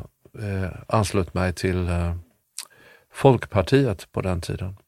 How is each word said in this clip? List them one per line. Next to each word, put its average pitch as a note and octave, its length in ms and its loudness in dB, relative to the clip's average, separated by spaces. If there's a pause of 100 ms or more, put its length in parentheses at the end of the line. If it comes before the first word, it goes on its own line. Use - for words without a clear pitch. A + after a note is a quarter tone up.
(380)
eh, G2 320 -4 (180)
anslöt G2+ 460 0
mig F2+ 180 0
till, F2+ 360 -2
eh, F2 260 0 (960)
Folkpartiet B2 1000 2
på - 80 -4
den F#2 200 -2
tiden. G2 360 -8 (120)